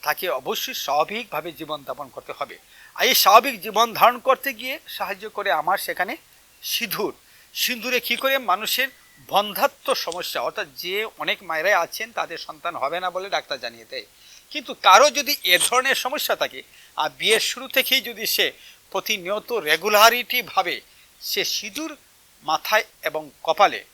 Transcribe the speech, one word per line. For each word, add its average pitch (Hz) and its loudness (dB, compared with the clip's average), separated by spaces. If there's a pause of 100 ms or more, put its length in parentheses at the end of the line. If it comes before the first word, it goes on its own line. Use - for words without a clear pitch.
তাকে 151 -2
অবশ্যই 165 -4
স্বাভাবিকভাবে 160 -4
জীবন 147 -12
যাপন 131 -12
করতে 123 -16
হবে। 113 -10 (360)
আর 196 0
এই 254 4
স্বাভাবিক 220 6
জীবন 220 0
ধারণ 240 6
করতে 254 0
গিয়ে 254 -8 (100)
সাহায্য 202 -8
করে 202 -2
আমার 165 0
সেখানে 185 -6 (460)
সিঁদুর। 196 -4 (400)
সিঁদুরে 240 -2
কী 240 -4
করে 269 0
মানুষের 220 -2 (380)
বন্ধাত্ব 208 0
সমস্যা, 165 -6
অর্থাৎ 160 -4
যে 190 -6 (140)
অনেক 185 -4
মায়েরাই 165 0
আছেন 202 0
তাদের 160 -6
সন্তান 156 -10
হবে 143 -2
না 185 -2
বলে 185 -8
ডাক্তার 151 -4
জানিয়ে 117 -12
দেয়, 117 -14 (440)
কিন্তু 285 -10
কারো 220 8
যদি 277 -4
এ 180 4
ধরনের 254 2
সমস্যা 254 -2
থাকে 131 -6 (340)
আর 151 -2
বিয়ের 185 2
শুরু 254 -6
থেকেই 262 2
যদি 220 -10
সে 165 0 (380)
প্রতিনিয়ত 208 -6
রেগুলারিটিভাবে 202 2 (400)
সে - -4
সিঁদুর 285 -8 (460)
মাথায় 156 0 (180)
এবং 156 -6 (120)
কপালে 156 2